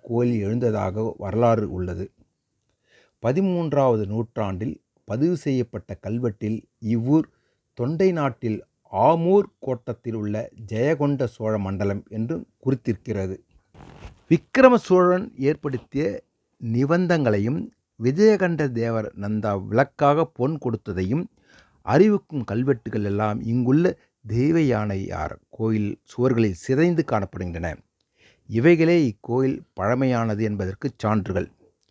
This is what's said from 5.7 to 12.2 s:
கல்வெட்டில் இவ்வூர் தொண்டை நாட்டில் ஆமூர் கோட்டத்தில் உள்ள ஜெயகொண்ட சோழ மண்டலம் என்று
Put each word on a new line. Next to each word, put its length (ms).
கல்வெட்டில் 560
இவ்வூர் 500
தொண்டை 380
நாட்டில் 540
ஆமூர் 560
கோட்டத்தில் 640
உள்ள 280
ஜெயகொண்ட 600
சோழ 320
மண்டலம் 520
என்று 280